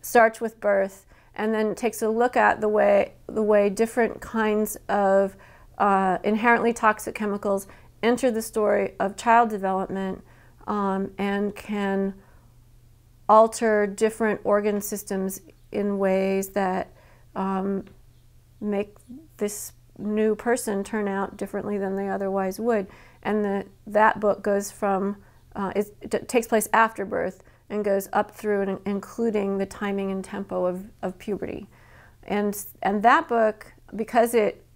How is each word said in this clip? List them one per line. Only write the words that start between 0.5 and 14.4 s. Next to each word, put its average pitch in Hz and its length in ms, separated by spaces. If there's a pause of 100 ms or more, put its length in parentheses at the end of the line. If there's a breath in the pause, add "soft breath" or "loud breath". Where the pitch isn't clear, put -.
birth 196 460 (280 soft breath)
and 220 200
then 214 200
takes 220 280
a 220 60
look 233 280
at 214 240
the 214 80
way, 202 440 (140)
the - 160
way 208 280
different 220 500
kinds 214 560 (120)
of, 196 480 (420 loud breath)
uh, 190 440
inherently 233 500
toxic 220 420
chemicals 202 520 (360 loud breath)
enter 240 280
the 220 120
story 208 580
of 196 160
child 233 320
development, 190 760 (440 soft breath)
um, 196 500
and 202 400
can 196 580 (1120 soft breath)
alter 220 580
different 214 580